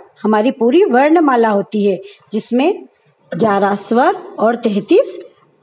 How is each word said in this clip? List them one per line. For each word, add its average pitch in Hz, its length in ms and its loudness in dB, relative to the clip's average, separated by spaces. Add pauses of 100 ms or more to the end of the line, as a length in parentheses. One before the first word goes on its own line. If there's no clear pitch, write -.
(220)
हमारी 214 280 0
पूरी 254 340 2
वर्णमाला 269 640 2
होती 202 360 -2
है 196 140 -2 (340)
जिसमें 254 520 -2 (480)
ग्यारह 202 420 0
स्वर 247 420 0 (220)
और 233 180 0
तैंतीस 240 600 0 (440)